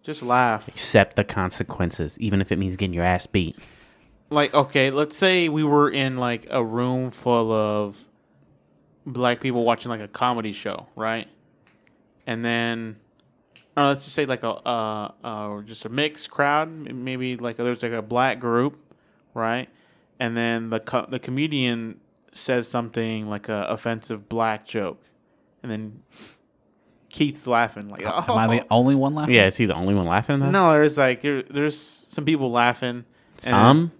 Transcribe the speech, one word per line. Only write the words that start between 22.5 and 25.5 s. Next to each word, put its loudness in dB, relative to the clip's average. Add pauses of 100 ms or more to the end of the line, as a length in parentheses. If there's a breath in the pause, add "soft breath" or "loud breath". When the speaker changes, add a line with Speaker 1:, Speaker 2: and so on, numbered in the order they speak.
Speaker 1:
something, -4
like, -8
a -4
offensive -6
black -2
joke. -6 (600)